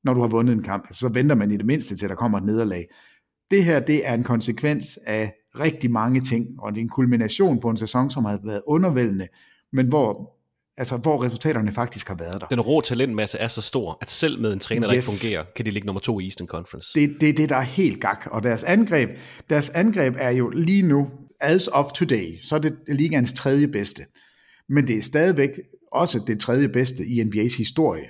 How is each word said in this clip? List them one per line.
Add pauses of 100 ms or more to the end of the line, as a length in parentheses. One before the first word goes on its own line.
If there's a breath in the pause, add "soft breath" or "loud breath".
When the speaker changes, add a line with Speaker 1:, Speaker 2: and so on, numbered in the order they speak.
Speaker 1:
når
du
har
vundet
en
kamp.
Altså,
så
venter
man
i
det
mindste
til,
at
der
kommer
et
nederlag. (640 soft breath)
Det
her,
det
er
en
konsekvens
af (260)
rigtig
mange
ting, (120)
og
det
er
en
kulmination
på
en
sæson,
som
har
været
undervældende, (460 soft breath)
men
hvor, (440)
altså,
hvor
resultaterne
faktisk
har
været
der.
Speaker 2:
Den
rå
talentmasse
er
så
stor,
at
selv
med
en
træner,
der
Speaker 1:
Yes.
Speaker 2:
ikke
fungerer, (120)
kan
de
ligge
nummer
to
i
Eastern
Conference. (100)
Speaker 1:
Det,
det
er
det,
der
er
helt
gak.
Og
deres
angreb, (400 loud breath)
deres
angreb
er
jo
lige
nu, (320)
as
of
today,
så
er
det (100)
ligaens
tredje
bedste. (680 soft breath)
Men
det
er
stadigvæk (420)
også
det
tredje
bedste
i
N
B
A's
historie.